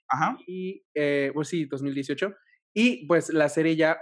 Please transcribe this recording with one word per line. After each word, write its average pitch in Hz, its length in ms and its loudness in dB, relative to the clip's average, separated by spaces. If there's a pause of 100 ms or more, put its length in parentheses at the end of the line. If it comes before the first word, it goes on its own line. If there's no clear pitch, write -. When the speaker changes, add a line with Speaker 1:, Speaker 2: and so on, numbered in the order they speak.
Speaker 1:
Ajá. 196 280 0 (100)
Speaker 2:
Y, 185 380 -8 (100)
eh, 143 380 0
pues 147 160 -4
sí, 165 160 -2
dos 135 180 -6
mil 139 120 -4
dieciocho. 143 400 -4 (400)
Y, 240 320 2
pues, 165 260 2
la 151 160 4
serie 160 280 2
ya 160 240 4